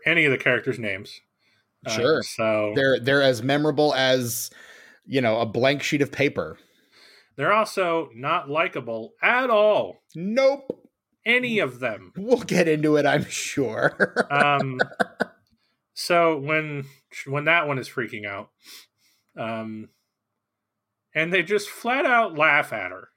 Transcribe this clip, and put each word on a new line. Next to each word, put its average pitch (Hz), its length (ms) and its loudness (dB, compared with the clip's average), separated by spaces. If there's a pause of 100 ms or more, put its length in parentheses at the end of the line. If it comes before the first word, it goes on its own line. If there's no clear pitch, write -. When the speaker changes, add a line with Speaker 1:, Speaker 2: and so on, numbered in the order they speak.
Speaker 1:
any 165 200 4
of 139 60 4
the 127 60 2
characters' 123 420 0
names. 104 420 -8 (640)
Uh, 120 60 -6
Speaker 2:
Sure. 120 320 0
Speaker 1:
so 107 520 -2
Speaker 2:
They're, 135 240 2
they're 135 220 2
as 131 220 2
memorable 147 500 2
as, 131 560 0 (560)
you 131 160 -2
know, 113 180 2
a 117 60 0
blank 131 380 0
sheet 143 180 0
of 139 100 -2
paper. 92 460 -2 (800)
Speaker 1:
They're 156 180 0
also 175 600 0
not 139 360 -4
likable 123 720 -4
at 247 280 2
all. 208 480 4 (180)
Speaker 2:
Nope. 269 760 0 (360)
Speaker 1:
Any 240 340 2
of 123 200 -2
them. 104 380 -6
Speaker 2:
We'll 226 240 0
get 180 260 2
into 151 300 4
it, 143 80 4
I'm 147 200 2
sure. - 1000 -2
<laughs> - 40 -10
Speaker 1:
Um, 143 500 2 (1120)
so 170 440 2
when, 147 480 -4 (400)
when 143 200 -4
that 160 220 2
one 139 120 -2
is 113 100 -8
freaking 110 360 -8
out, 101 240 -10 (880)
um, 110 520 -8 (1300)
and 160 180 -2
they 185 100 2
just 202 260 -2
flat 262 360 -2
out 226 320 0
laugh 147 360 2
at 92 180 -6
her. 92 260 -16